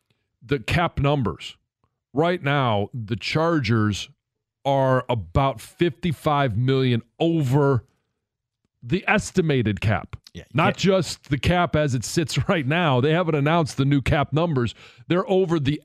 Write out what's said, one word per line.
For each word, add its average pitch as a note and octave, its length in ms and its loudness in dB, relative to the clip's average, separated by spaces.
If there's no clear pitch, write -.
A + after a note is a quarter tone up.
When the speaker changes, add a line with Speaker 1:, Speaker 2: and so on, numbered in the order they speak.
Speaker 1:
the C3 180 -4
cap D#3+ 380 -2
numbers, C3+ 600 -2
right E3+ 280 0
now, B2+ 520 0
the A#2 220 -6
Chargers A#2 920 0
are C3+ 440 2
about B2 520 -2
fifty-five D3 960 -2
million B2+ 460 0
over C#3+ 680 2
the D#3 260 -2
estimated D3 720 0
cap. - 360 -2
Speaker 2:
Yeah, E2 80 -14
you - 120 -18
Speaker 1:
Not D#3 100 2
Speaker 2:
can't G3 120 0
Speaker 1:
just - 540 -2
the G#3 80 -2
cap F3 380 0
as D3+ 180 0
it A#2+ 100 -4
sits - 440 -4
<laughs> - 0 -
right F3 180 0
now. D3 340 2
They D3+ 120 2
haven't E3 220 0
announced D3+ 420 0
the C#3 80 0
new C#3 180 2
cap C#3+ 300 0
numbers. C#3+ 420 0
They're F3 220 0
over F#3 280 2
the D3 260 -2